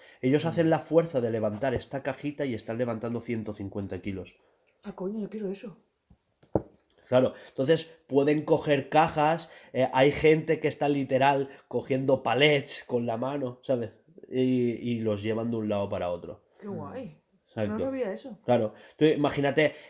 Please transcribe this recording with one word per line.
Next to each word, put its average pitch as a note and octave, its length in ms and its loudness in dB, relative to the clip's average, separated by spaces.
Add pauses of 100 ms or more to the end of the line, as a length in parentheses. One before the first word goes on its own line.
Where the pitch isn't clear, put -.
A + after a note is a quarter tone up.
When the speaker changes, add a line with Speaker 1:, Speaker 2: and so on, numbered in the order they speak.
(220)
Speaker 1:
Ellos C#3+ 240 2
hacen E3 220 2
Speaker 2:
Mm. - 20 4
Speaker 1:
la D#3 100 4
fuerza E3 400 2
de A#2 120 0
levantar A2 420 0
esta C3 300 -6
cajita C#3+ 420 -6
y B2+ 80 -4
están A2+ 240 -6
levantando A#2 440 -4
ciento A2 320 -6
cincuenta G2 480 -8
kilos. F#2+ 340 -10 (480)
Speaker 3:
Ah, G3 120 -14
coño, G3 240 -8
yo G3+ 100 -6
quiero G3+ 200 -8
eso. G3 280 -12 (1300)
Speaker 1:
Claro, B2+ 260 4 (160)
entonces D#3 360 0 (220)
pueden C#3+ 380 2
coger D3 440 2
cajas, D#3+ 640 2 (220)
eh, B2 200 2
hay C3+ 180 6
gente D#3 480 4
que D3+ 80 -2
está C#3+ 220 -2
literal C3+ 600 2 (180)
cogiendo C3 560 0
palets C#3 600 2
con A#2+ 220 -2
la A2+ 120 -2
mano, B2+ 460 -6
¿sabes? A#2+ 280 -2 (380)
Y, B2+ 440 2
y A#2+ 280 -4
los G#2 200 -2
llevan A2+ 300 -2
de A#2 60 -2
un G#2+ 120 -2
lado G2+ 200 0
para F2+ 220 -4
otro. E2 320 -10 (160)
Speaker 3:
Qué G#3+ 80 -16
Speaker 2:
Mm. G3 80 -8
Speaker 3:
guay. E3 460 -12 (260)
Speaker 1:
Exacto. G#3+ 260 -4
Speaker 3:
No A3 60 -4
sabía C4 320 -4
eso. A3 340 -14
Speaker 1:
Claro, A#2 280 2 (240)
tú D3+ 80 4
imagínate, C#3+ 680 2 (160)